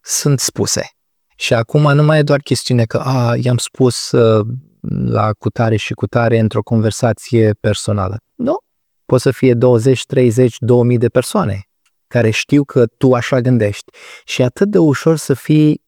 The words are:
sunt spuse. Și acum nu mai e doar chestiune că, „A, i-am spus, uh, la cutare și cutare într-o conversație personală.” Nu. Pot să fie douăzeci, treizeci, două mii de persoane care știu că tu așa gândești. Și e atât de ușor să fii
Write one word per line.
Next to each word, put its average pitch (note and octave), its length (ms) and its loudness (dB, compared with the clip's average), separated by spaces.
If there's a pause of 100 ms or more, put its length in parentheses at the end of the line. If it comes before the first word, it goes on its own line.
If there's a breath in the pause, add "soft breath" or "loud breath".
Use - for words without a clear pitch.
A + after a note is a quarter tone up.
sunt - 380 -2
spuse. - 500 -6 (460)
Și - 180 -4
acum C#3+ 400 2
nu D3 100 2
mai D#3 160 2
e D3+ 40 2
doar C#3+ 160 0
chestiune B2 460 -2
că, - 120 -6
„A, B2 440 -2
i-am B2 160 0
spus, - 540 -2
uh, A2+ 360 2 (580)
la G#2+ 280 -2
cutare A2+ 420 -2
și - 180 -6
cutare A#2 460 0
într-o A2 220 0
conversație A2 960 0
personală.” G#2 580 -4 (180)
Nu. C#4 220 -4 (480)
Pot - 160 2
să C#3 100 2
fie B2+ 220 2
douăzeci, B2 520 2
treizeci, B2+ 540 2
două A#2+ 240 2
mii B2 140 2
de A#2+ 100 0
persoane A2+ 560 -2 (440)
care A2+ 220 0
știu C#3+ 340 0
că B2 220 2
tu B2+ 280 0
așa B2 260 0
gândești. A#2 520 -2 (340 loud breath)
Și - 160 -4
e B2+ 40 4
atât G3+ 240 -2
de G3+ 80 0
ușor D#3+ 400 2
să - 160 -4
fii D3+ 540 0